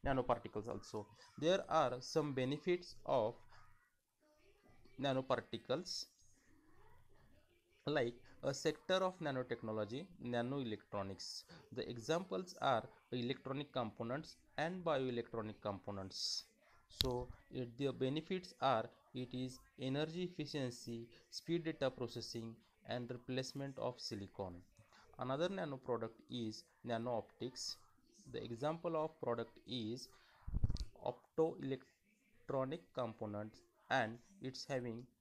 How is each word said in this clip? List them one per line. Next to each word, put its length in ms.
nanoparticles 600
also. 380
There 320
are 300
some 340
benefits 640
of 300
nanoparticles, 1040
like 300
a 100
sector 420
of 240
nanotechnology, 840
nanoelectronics. 1160
The 180
examples 720
are 220
electronic 600
components 680
and 260
bioelectronic 800
components. 840
So 260
it, 260
the 140
benefits 680
are, 280
it 200
is 260
energy 440
efficiency, 840
speed 340
data 260
processing 680
and 220
replacement 680
of 200
silicon. 560
Another 300
nano 280
product 420
is 340
nano 340
optics. 600
The 120
example 520
of 260
product 360
is 400
optoelectronic 1700
components, 680
and 280
it's 240
having 380